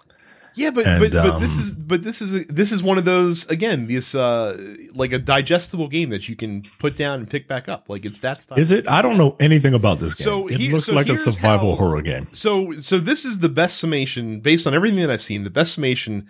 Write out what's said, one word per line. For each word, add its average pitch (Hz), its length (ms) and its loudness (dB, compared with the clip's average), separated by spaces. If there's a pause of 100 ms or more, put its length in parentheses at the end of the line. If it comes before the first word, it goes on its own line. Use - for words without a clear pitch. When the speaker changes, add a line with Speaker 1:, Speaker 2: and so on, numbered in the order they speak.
(560)
Speaker 1:
Yeah, 294 160 -2
but, 233 140 0
Speaker 2:
And, 90 140 4
Speaker 1:
but, - 120 4
but 82 280 2
this 82 180 0
Speaker 2:
um, 71 60 0
Speaker 1:
is, - 100 -6
but 165 300 -4
this 226 180 -8
is 190 140 -6
a, 185 100 -4
this 196 280 0
is 185 100 -2
one 190 140 2
of 175 80 0
those, 180 440 2
again, 165 380 -2
this, 123 260 -4
uh, 117 440 0 (360)
like, 127 200 -2
a 127 60 -2
digestible 147 680 0
game 151 220 -4
that 98 180 -6
you 117 80 -10
can 101 280 -8 (160)
put 147 180 -4
down 143 220 -4
and 113 100 -12
pick 143 180 -8
back 131 220 -8
up. - 180 -10
Like, 101 160 -10
it's 104 160 -10
that 131 220 -6
style. 135 180 -2
Speaker 2:
Is 165 140 4
it? 220 160 0
I 156 120 4
don't 233 160 2
know 147 220 6
anything 143 340 6
about 101 260 4
this 80 160 -4
game. - 100 -8
Speaker 1:
So 196 220 -2
Speaker 2:
It - 120 -4
Speaker 1:
he-, 127 120 -2
Speaker 2:
looks 151 140 0
Speaker 1:
so 220 100 0
Speaker 2:
like 143 100 4
a - 80 -2
Speaker 1:
here's 110 100 -2
Speaker 2:
survival 101 540 2
Speaker 1:
how 98 80 2
Speaker 2:
horror 78 160 0
game. 73 320 -6
Speaker 1:
So, 190 400 -2
so 151 260 -2
this 240 240 0
is 220 160 -6
the 165 80 2
best 156 320 0
summation, 131 600 -4
based 165 260 2
on 139 60 2
everything 190 260 2
that 160 120 0
I've 117 100 -2
seen, 101 240 -6
the 101 40 -6
best 135 260 0
summation 120 540 -4